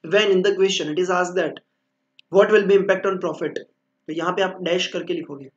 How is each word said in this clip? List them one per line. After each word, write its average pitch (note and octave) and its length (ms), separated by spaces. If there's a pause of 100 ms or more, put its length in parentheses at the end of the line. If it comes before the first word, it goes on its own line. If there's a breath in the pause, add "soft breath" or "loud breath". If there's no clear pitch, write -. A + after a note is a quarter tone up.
when G3+ 280
in F#3 140
the G3+ 140
question F3+ 320
it D#3+ 80
is F#3 100
asked F3+ 300
that D3+ 180 (760)
what G#3 220
will G3+ 140
be G3 100
impact F#3+ 320
on F#3 140
profit, D#3 340
तो - 540
यहाँ E3 200
पे F#3+ 100
आप F#3 200
डैश F3 300
करके E3+ 220
लिखोगे। C#3 420